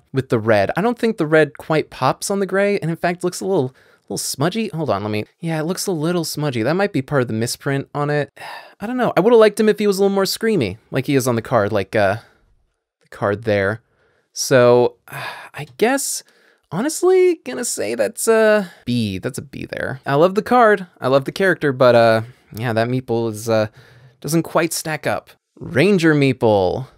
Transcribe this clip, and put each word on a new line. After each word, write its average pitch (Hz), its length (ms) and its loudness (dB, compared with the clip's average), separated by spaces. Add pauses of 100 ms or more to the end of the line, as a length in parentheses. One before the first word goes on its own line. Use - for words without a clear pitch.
(120)
with - 180 -4
the 120 100 0
red. 104 360 2
I 170 60 -2
don't 233 160 -2
think 226 200 -2
the 156 100 -2
red 156 320 2
quite - 320 -4
pops - 400 -2
on 196 80 -2
the 196 80 -2
gray, 196 320 0
and 156 100 -4
in 165 80 -4
fact 175 260 -4
looks 180 180 -4
a 208 40 -8
little, 160 300 -2 (300)
little 101 120 -8
smudgy. 196 520 -4
Hold 156 200 -6
on, 98 140 0
let 107 80 -4
me, 107 140 -4 (140)
yeah, 165 200 -4
it 151 40 -4
looks 175 240 -6
a 202 40 -4
little 165 340 -2
smudgy. 143 380 -4
That 147 120 0
might 202 180 -2
be 135 80 -2
part 135 200 -2
of 117 60 -2
the 110 60 -6
misprint 131 600 -4
on 147 160 -4
it. 147 280 -2
<sighs> - 20 -20 (400)
I 202 60 -10
don't 247 120 -6
know. 233 180 0
I 170 60 4
would've 226 180 6
liked 214 200 4
him 214 100 4
if 208 100 0
he 208 80 0
was 190 100 0
a 196 40 0
little 196 120 4
more 196 120 2
screamy, 170 520 -2 (140)
like 131 160 -4
he 143 80 0
is 123 100 2
on 123 100 0
the 113 60 -2
card, 104 300 0
like, 101 240 -2
uh, 101 220 4 (840)
the - 60 -20
card 101 360 -4
there. 104 380 -2 (520)
So, 123 680 4
<sighs> - 60 -20
I - 600 -14 (100)
guess, 269 440 -2 (480)
honestly, 349 760 0
gonna 247 180 -10
say 226 320 -6
that's 214 320 -4
a 214 420 2 (140)
B. 110 360 -2
That's 127 180 -8
a - 40 -10
B 85 300 -12
there. 117 340 -8
I 135 100 -2
love 185 200 4
the 214 60 0
card. 214 440 2 (140)
I 127 80 -4
love 135 160 2
the 151 80 -8
character, 165 400 0
but, 127 240 4
uh, 113 260 4 (340)
yeah, 113 180 -4
that 113 160 0
meeple 117 420 -4
is, 107 160 -10
uh, 110 200 0 (520)
doesn't 156 240 -2
quite 165 300 -2
stack 156 340 -8
up. - 220 -6 (260)
Ranger 160 580 2
Meeple. 117 760 2 (100)